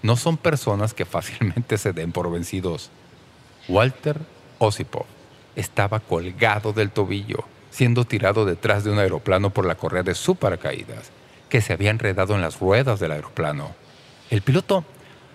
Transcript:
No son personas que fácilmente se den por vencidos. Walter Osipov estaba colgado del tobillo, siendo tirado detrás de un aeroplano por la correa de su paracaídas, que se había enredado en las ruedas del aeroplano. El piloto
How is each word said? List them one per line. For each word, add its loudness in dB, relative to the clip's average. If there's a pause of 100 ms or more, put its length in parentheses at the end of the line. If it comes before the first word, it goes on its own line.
No 4
son 0
personas 0
que -4
fácilmente -4
se -2
den -6
por -2
vencidos. -6 (760)
Walter 2 (380)
Osipov -2 (500)
estaba -2
colgado 0
del 0
tobillo, -4 (260)
siendo 4
tirado 2
detrás 2
de 2
un 2
aeroplano 2
por 0
la 0
correa -2
de 0
su 0
paracaídas, -4 (380)
que 4
se -2
había 2
enredado 0
en 0
las -4
ruedas 2
del -2
aeroplano. -6 (560)
El 0
piloto 2 (500)